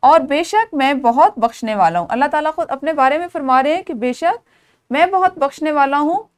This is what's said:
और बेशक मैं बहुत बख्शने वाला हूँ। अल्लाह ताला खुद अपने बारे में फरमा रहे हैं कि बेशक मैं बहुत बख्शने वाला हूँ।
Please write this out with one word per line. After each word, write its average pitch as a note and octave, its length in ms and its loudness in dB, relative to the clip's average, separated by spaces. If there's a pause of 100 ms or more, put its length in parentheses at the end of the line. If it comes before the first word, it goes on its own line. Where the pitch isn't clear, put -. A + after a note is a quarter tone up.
और D4 200 8
बेशक E4+ 500 -2
मैं C#4 280 0
बहुत C4+ 380 2
बख्शने A3+ 360 -4
वाला F3 240 2
हूँ। E3+ 80 -6
अल्लाह B3+ 220 -2
ताला D4+ 220 -2
खुद D#4 160 -6
अपने D4 260 -6
बारे C#4 240 2
में F4 100 -6
फरमा C4+ 340 0
रहे C#4+ 120 0
हैं F4+ 100 -4
कि F4+ 100 -10
बेशक B3+ 460 -4 (520)
मैं D#4+ 200 2
बहुत F#4 280 0
बख्शने D4 320 -4
वाला C#4+ 260 0
हूँ। E4 400 -2